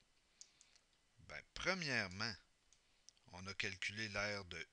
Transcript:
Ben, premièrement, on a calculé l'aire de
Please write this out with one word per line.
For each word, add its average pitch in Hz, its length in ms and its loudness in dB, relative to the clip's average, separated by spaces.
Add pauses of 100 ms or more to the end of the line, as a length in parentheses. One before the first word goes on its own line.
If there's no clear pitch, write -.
(1200)
Ben, - 240 -8 (100)
premièrement, 117 840 2 (960)
on 92 140 -8
a 98 80 -4
calculé 104 540 0
l'aire 101 380 0
de 85 260 -6